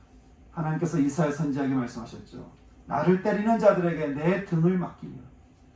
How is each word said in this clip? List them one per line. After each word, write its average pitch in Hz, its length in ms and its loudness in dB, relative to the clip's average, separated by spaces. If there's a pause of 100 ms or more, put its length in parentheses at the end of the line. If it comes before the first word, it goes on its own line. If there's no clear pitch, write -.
(500)
하나님께서 160 480 -2
이사야 143 320 2
선지자에게 139 440 -2
말씀하셨죠. 117 800 -8 (340)
"나를 170 360 2
때리는 214 360 2
자들에게 170 500 2
내 175 360 0
등을 175 320 2
맡기며 147 420 -8 (580)